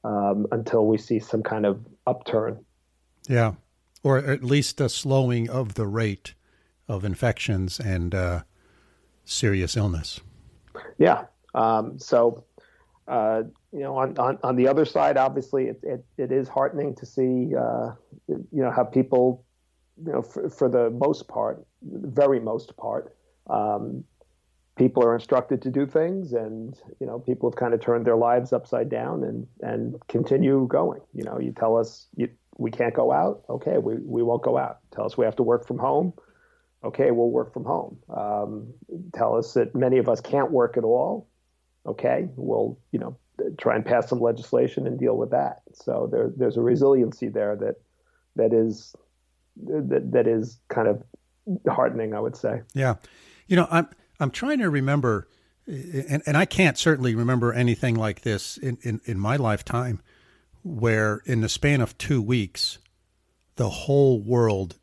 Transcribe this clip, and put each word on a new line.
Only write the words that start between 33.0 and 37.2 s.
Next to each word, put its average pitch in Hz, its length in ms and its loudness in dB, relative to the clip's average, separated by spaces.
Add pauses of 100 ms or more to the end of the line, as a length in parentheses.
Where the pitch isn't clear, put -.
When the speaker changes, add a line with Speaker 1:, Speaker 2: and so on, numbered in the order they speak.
Speaker 1:
out, - 380 0
okay, - 280 -2
we, 113 260 -2
we 120 200 -2
won't 120 200 0
go 123 140 2
out. - 220 -4 (120)
Tell 107 140 -6
us 113 120 -6
we 120 80 2
have 107 120 0
to 127 60 2
work 117 240 2
from 127 100 -6
home, 143 360 0 (680)
okay, 135 280 0
we'll 117 180 2